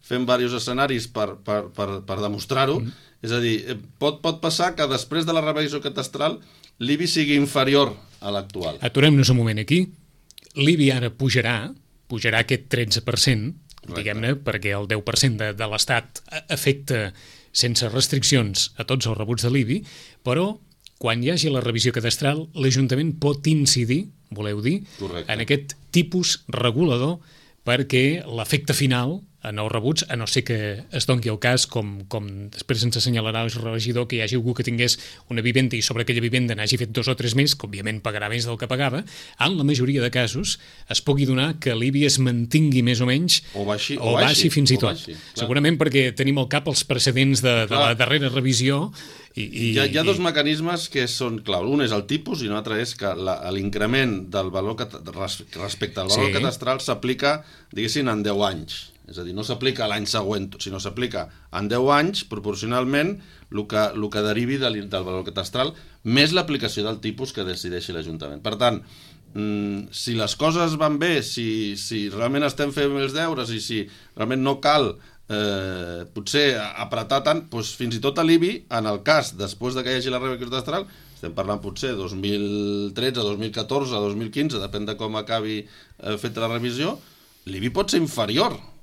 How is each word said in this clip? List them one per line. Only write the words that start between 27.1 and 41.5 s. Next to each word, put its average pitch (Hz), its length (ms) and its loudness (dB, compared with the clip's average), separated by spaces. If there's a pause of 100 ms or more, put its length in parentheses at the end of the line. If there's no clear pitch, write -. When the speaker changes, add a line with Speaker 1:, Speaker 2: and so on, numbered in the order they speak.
Speaker 2:
perquè 131 600 2
l'efecte 117 480 -2
final 131 460 2 (220)
en 107 160 -6
els 107 140 -2
rebuts, 113 400 0
a 120 80 -4
no 110 80 -4
ser - 160 0
que 120 120 -2 (360)
es 131 160 -2
doni 120 240 2
el 107 80 -4
cas, 123 260 4
com, 101 360 -4 (100)
com 104 140 -4 (260)
després - 320 -2
ens 120 160 0
assenyalarà 113 460 0
el 113 80 -4
regidor, 113 560 -2
que 123 80 -2
hi 113 80 0
hagi 110 100 -2
algú 123 180 0
que 120 140 -4
tingués 120 300 2 (340)
una 117 80 -2
vivenda 120 380 2
i 110 40 -2
sobre 113 220 0
aquella 120 160 0
vivenda 117 400 0
n'hagi 107 220 0
fet 95 100 -4
dos 117 160 -2
o 131 80 0
tres 120 240 -2
més, 143 160 4
que - 140 -12
òbviament 104 340 -6
pagarà 104 240 -4
més 117 160 -2
del 117 160 -4
que 123 80 -6
pagava, 127 320 0 (400)
en 156 160 4
la 151 80 0
majoria 139 400 2
de 120 80 2
casos 123 460 0 (340)
es 107 80 0
pugui 139 240 2
donar 131 300 2 (100)